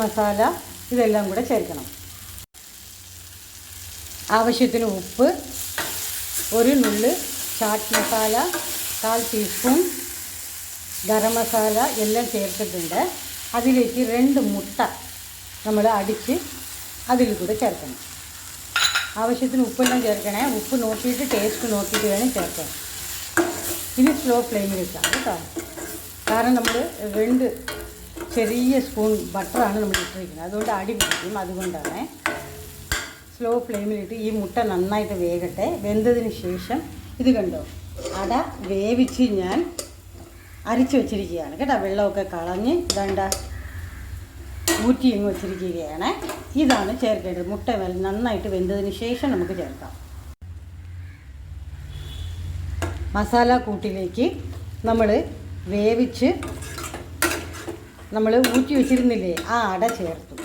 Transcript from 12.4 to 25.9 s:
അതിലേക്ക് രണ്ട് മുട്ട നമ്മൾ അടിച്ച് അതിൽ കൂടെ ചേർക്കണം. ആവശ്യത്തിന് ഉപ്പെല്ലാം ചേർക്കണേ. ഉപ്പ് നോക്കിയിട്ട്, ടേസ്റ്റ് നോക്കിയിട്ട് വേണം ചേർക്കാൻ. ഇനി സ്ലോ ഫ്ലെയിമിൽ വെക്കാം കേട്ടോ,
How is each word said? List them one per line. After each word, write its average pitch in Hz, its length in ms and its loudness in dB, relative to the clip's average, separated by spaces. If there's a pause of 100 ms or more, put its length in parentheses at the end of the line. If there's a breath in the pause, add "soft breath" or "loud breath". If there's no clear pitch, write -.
അതിലേക്ക് 247 420 4 (120)
രണ്ട് 262 280 6 (120)
മുട്ട 196 260 -4 (880)
നമ്മൾ 214 180 4 (140)
അടിച്ച് 214 360 0 (800)
അതിൽ 247 160 8 (120)
കൂടെ 190 220 0
ചേർക്കണം. 160 360 -2 (1200)
ആവശ്യത്തിന് 254 460 2
ഉപ്പെല്ലാം 247 380 2
ചേർക്കണേ. 208 360 0 (160)
ഉപ്പ് - 160 -4 (100)
നോക്കിയിട്ട്, 240 400 0 (100)
ടേസ്റ്റ് 214 400 0
നോക്കിയിട്ട് 208 380 2
വേണം 233 240 4
ചേർക്കാൻ. 165 320 -4 (1300)
ഇനി 294 200 8
സ്ലോ 247 160 4 (120)
ഫ്ലെയിമിൽ 202 320 0
വെക്കാം - 240 -2 (100)
കേട്ടോ, 202 200 0 (960)